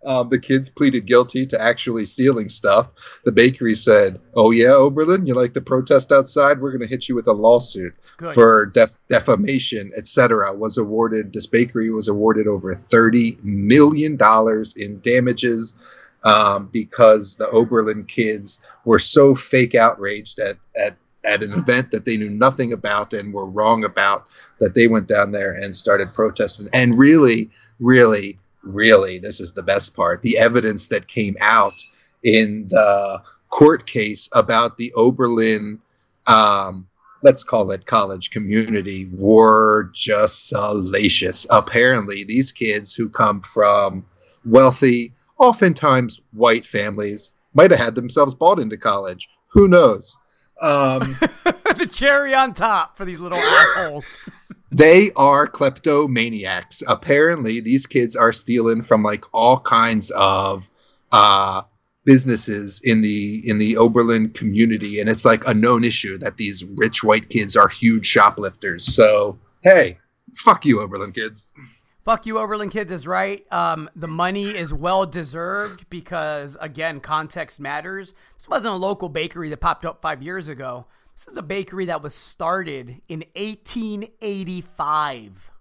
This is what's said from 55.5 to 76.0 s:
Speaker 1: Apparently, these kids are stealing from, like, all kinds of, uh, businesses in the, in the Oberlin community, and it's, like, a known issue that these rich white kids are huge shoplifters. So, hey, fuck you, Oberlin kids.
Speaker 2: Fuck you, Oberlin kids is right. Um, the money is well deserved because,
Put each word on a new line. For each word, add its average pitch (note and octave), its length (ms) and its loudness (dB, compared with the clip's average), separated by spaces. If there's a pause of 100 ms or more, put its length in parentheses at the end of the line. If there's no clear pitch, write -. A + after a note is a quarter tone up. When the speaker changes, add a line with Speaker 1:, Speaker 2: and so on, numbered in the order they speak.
Speaker 1:
Apparently, C#3+ 760 0
these B2+ 260 -2
kids A#2+ 300 -4
are A2+ 160 2
stealing A#2 500 -2
from, A2 180 2
like, G#2+ 220 -4 (100)
all A#2+ 280 2
kinds A2+ 500 0
of, G2 580 -2 (440)
uh, G2 480 4 (420)
businesses A2+ 800 0
in A2+ 180 2
the, G#2 480 -4
in G#2+ 100 -2
the G#2+ 180 -2
Oberlin A#2 540 2
community, G#2+ 680 -2
and G#2 100 -4
it's, G#2+ 140 -4
like, A2+ 240 2
a B2 60 0
known A#2 320 0
issue G2+ 320 -6
that F#2+ 180 -10
these G2+ 300 -8 (100)
rich A2 260 -4
white A2 280 0
kids G#2 260 -4
are G2+ 140 6
huge A2+ 360 0
shoplifters. G2+ 880 0
So, G#2 460 2 (240)
hey, D#3+ 360 4 (360)
fuck - 300 2
you, A2+ 160 0
Oberlin G2 320 -12
kids. A2 340 -12 (560)
Speaker 2:
Fuck A3 220 -4
you, A3 120 -8
Oberlin G#3+ 320 -6
kids G3+ 220 -10
is D#3 160 -14
right. G3 460 -6
Um, E3 420 -6
the D#3+ 140 -14
money F#3 400 -6
is F3 240 -10
well F#3 320 -4
deserved E3+ 840 -12
because, D3+ 720 -12